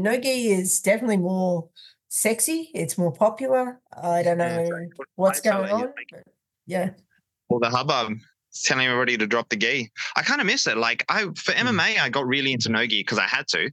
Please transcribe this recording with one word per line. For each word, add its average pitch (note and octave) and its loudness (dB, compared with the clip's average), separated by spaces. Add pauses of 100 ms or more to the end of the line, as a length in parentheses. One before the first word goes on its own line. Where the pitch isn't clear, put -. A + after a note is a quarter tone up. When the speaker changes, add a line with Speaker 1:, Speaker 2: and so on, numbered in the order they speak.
Speaker 1:
know. G#3+ 2
No B3+ 2
gi B3 2
is F#3 2
definitely A3 2
more F3+ 0 (380)
sexy. D#4+ -2
It's E3 -4
more F3 2
popular. B3+ 0 (100)
I F3 0
don't F3 2
Speaker 2:
Yeah, E3+ 0
Speaker 1:
know E3+ 0
Speaker 2:
sorry. E3+ -6 (260)
Speaker 1:
what's F#3 2
Speaker 2:
I - -14
tell G3 2
Speaker 1:
going F#3+ -4
Speaker 2:
you, G#3 0 (120)
Speaker 1:
on, C#4 -10
Speaker 2:
like, - -16
Speaker 1:
but - -20 (420)
yeah. F#3 -2 (580)
Speaker 2:
All A#2+ 2
the A#2 2
hubbub, B2 0 (500)
telling C3 2
everybody B2 2
to G#2+ 0
drop A#2 0
the A#2 -2
gi. A#2 -2 (260)
I C#3+ 0
kinda C#4 0
miss C4+ 0
it. A2+ 0
Like, A#2 0
I, G3+ 0 (120)
for - -4
Speaker 3:
Mm. - 0
Speaker 2:
M A#3 0
M G#3+ 2
A, G3 2
I C#3 2
got C#3 -2
really C3+ 0
into A#2 -2
no A2+ 2
gi G#2 -2
'cause G#2+ -2
I F#2+ 2
had C3+ -2
to. F2+ 0